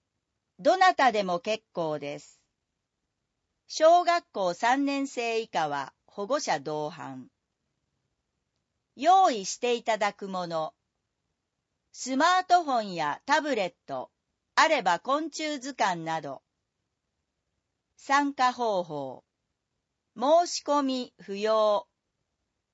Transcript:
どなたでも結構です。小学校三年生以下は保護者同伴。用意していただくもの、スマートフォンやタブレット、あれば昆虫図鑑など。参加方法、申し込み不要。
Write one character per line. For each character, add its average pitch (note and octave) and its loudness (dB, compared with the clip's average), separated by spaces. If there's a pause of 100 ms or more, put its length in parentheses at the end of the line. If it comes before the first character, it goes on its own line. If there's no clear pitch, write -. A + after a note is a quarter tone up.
(600)
ど C#4+ 4
な F#4 6
た C4 4
で G#3 0
も F3+ -2
結 G#3+ -6
構 D#3 -4
で C#3+ -10
す。 - -20 (1300)
小 E4+ 6
学 E4+ 0
校 F#3 -2
三 B3+ 0
年 C#4 -2
生 A#3 -4
以 A3+ -6
下 D#3+ -2
は C#3 -6 (140)
保 G3+ -10
護 C#4+ -2
者 E3 -2
同 D3+ -6
伴。 C3+ -14 (1700)
用 F4 6
意 G3+ -4
し - -10
て A#3+ 0
い A#3+ -6
た A3 0
だ G3+ 0
く G3+ -12
も F#3 -6
の、 D#3+ -6 (1200)
ス C4 -6
マ F4 4
ー F4+ -2
ト F4 4
フ C#4 -4
ォ B3 0
ン G3 -6
や D3+ -4
タ D4+ 2
ブ C#4+ -2
レ G3 0
ッ E3+ -10 (140)
ト、 C3 -10 (440)
あ C#4+ 4
れ D4+ 2
ば G#3 0
昆 D4 -2
虫 D4+ -8
図 C4+ -10
鑑 F#3 -2
な D#3+ -4
ど。 C#3+ -12 (1500)
参 C#4+ 0
加 B3+ 0
方 A3+ -2
法、 C#3+ -10 (920)
申 D#4+ 4
し - -8
込 C#4+ 2
み C4 -4
不 G3 -10
要。 G#3+ 2 (880)